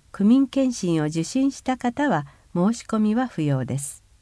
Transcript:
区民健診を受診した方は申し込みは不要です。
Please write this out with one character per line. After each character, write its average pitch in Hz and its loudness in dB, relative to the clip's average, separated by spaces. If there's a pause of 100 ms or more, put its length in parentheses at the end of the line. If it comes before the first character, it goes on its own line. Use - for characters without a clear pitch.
(120)
区 196 0
民 254 6
健 262 0
診 170 0
を 151 0
受 160 -2
診 269 0
し - -18
た 262 -4
方 269 -2
は 151 0 (260)
申 185 2
し 233 -8
込 220 -2
み 214 2
は 247 0
不 165 -4
要 135 0
で 123 -4
す。 - -12 (180)